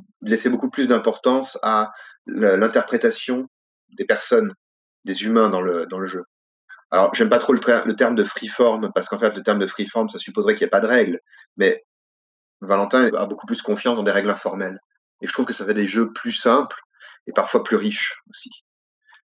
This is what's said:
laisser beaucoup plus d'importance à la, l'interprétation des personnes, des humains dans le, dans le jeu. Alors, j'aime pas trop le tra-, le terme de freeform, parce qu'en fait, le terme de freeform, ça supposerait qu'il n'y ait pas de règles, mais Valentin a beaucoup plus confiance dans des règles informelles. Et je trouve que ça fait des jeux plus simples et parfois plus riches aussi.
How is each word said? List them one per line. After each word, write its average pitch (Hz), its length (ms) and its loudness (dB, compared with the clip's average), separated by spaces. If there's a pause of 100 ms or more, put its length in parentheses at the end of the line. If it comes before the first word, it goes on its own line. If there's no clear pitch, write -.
(220)
laisser 113 280 0
beaucoup 127 200 0
plus 135 180 -2
d'importance 127 760 0
à 107 280 0 (340)
la, 98 320 2
l'interprétation 120 920 0 (420)
des - 160 -10
personnes, 107 480 2 (520)
des 95 180 -6
humains 110 260 4
dans 92 120 0
le, 87 240 -2
dans 92 140 -10
le 95 100 -6
jeu. 90 160 -10 (680)
Alors, 95 240 4
j'aime 113 140 2
pas 120 100 6
trop 135 140 2
le 117 60 2
tra-, 120 260 2
le 110 100 0
terme 120 200 2
de 104 80 4
freeform, 110 720 0
parce 92 140 -2
qu'en 104 100 -6
fait, 107 180 0
le 98 60 -10
terme 104 180 0
de 98 80 0
freeform, 107 420 -4
ça 110 100 -12
supposerait 104 340 0
qu'il - 120 -2
n'y - 20 2
ait - 20 -14
pas 101 120 2
de 107 60 0
règles, 107 320 2 (380)
mais 95 260 2 (800)
Valentin 110 440 2 (100)
a 98 100 -2
beaucoup 98 220 -8
plus 117 140 -6
confiance 117 360 -2
dans 104 60 -4
des 104 80 0
règles 98 180 0
informelles. 95 500 -6 (420)
Et - 60 -8
je - 60 -6
trouve 127 120 -2
que 120 80 -6
ça 101 120 -8
fait 104 80 0
des 104 120 0
jeux 110 280 0
plus 120 200 -8
simples 123 460 0 (480)
et - 40 -12
parfois - 320 0
plus 107 140 0
riches - 520 -4
aussi. - 220 -16 (760)